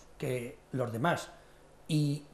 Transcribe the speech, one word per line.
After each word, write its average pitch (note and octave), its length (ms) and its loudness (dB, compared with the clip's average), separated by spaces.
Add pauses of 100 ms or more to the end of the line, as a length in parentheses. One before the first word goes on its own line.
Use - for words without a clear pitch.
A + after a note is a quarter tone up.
(160)
que B2+ 420 -4 (120)
los A#2+ 220 0
demás. C3+ 380 0 (580)
Y, D3 460 2